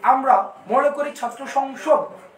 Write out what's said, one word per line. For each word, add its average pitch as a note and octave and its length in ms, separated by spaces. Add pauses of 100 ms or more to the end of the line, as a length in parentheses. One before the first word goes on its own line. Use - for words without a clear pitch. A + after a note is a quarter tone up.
আমরা A#3+ 500 (180)
মনে C#4 200
করি C#4+ 220
ছাত্র B3 340
সংসদ C4+ 540 (380)